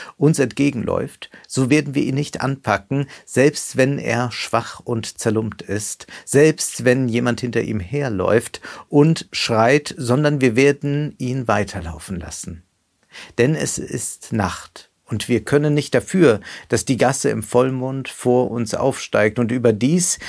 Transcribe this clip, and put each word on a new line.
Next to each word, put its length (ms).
uns 220
entgegenläuft, 880
so 220
werden 260
wir 100
ihn 100
nicht 260
anpacken, 640
selbst 500
wenn 220
er 340
schwach 480
und 380
zerlumpt 420
ist, 460
selbst 640
wenn 200
jemand 360
hinter 180
ihm 200
herläuft 800
und 440
schreit, 640
sondern 420
wir 160
werden 640
ihn 300
weiterlaufen 720
lassen. 440
Denn 180
es 220
ist 560
Nacht. 560
Und 200
wir 140
können 300
nicht 220
dafür, 460
dass 160
die 140
Gasse 320
im 120
Vollmond 640
vor 420
uns 240
aufsteigt. 640
Und 120
überdies, 680